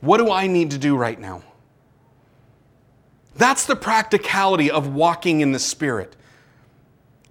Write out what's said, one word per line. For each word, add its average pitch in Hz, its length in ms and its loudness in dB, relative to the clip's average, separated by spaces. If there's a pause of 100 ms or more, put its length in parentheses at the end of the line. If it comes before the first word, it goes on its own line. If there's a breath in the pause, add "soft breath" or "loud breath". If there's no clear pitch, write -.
What 160 160 4
do 226 160 2
I 190 160 0
need 170 240 2
to 139 60 -4
do 143 180 2
right 113 240 -2
now?" 95 220 -14 (1900)
That's 254 300 2
the 277 100 0
practicality 196 920 0
of 143 240 -2
walking 165 480 0
in 139 120 2
the 131 80 -4
Spirit. 120 560 -6 (1160 soft breath)